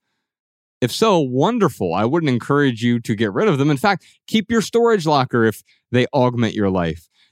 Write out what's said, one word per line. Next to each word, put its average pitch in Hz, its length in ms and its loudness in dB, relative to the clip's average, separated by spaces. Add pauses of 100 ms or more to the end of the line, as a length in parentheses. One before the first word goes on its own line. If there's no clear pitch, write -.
(800)
If 123 100 0
so, 202 300 2
wonderful. 135 760 -2
I 104 100 0
wouldn't 147 260 0
encourage 123 520 0
you 120 180 0
to 117 140 -6
get 104 180 -2
rid 165 140 -2
of 156 120 2
them. 143 120 0
In 143 60 0
fact, 202 280 -2 (220)
keep 220 240 -2
your 226 100 2
storage 226 460 0
locker 127 380 2
if 110 180 0 (300)
they 123 200 2
augment 120 420 0
your 98 160 0
life. 85 380 -4 (240)